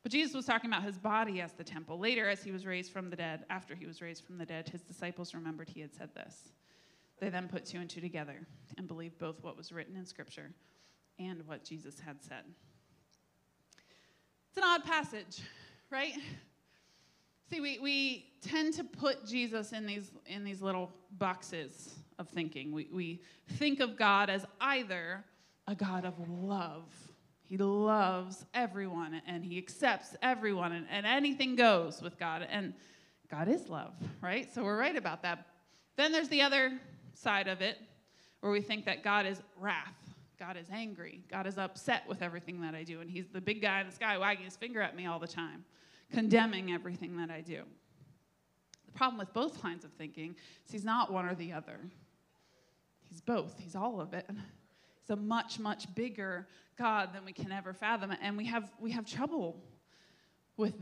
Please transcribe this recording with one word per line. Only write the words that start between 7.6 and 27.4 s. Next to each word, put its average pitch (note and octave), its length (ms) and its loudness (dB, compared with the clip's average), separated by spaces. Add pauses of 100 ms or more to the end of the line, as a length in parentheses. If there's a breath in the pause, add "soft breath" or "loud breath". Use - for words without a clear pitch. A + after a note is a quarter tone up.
two - 140 -8
and E3+ 100 -6
two E3+ 100 -10
together D#3+ 480 -6 (300 loud breath)
and F#3 100 -8
believed E3 300 -10
both E3 260 -6
what E3+ 140 -10
was E3+ 140 -14
written E3+ 260 -10
in F#3 80 -8
Scripture D#3 480 -14 (680 soft breath)
and F3+ 280 -8
what D3 180 -10
Jesus D3+ 340 -12
had D3 240 -12
said. C3+ 200 -14 (2000 soft breath)
It's - 80 -6
an G4 60 4
odd F4 220 6
passage, A3+ 560 -2 (480 loud breath)
right? C4+ 240 0 (1400 loud breath)
See, E4 100 -2
we, C#4 200 -2
we C4+ 480 0 (140)
tend D#4 340 2
to D#4+ 80 -2
put C4 420 0
Jesus A3+ 480 -2
in A3 140 -4
these, G3+ 240 -6 (160)
in G3+ 160 -6
these G3 180 -6
little F#3 320 0 (180)
boxes F3+ 840 -4 (240)
of E3+ 100 -8
thinking. D#3 420 -4
We, D3+ 220 -4
we F3 300 -4 (240 loud breath)
think C#4 320 4
of A#3 180 4
God G3+ 320 8
as F#3+ 160 0 (160)
either G3 640 0 (400 soft breath)
a G3+ 100 0
God F#3 300 0
of F3+ 80 -2 (160)
love. F3 540 -2 (580)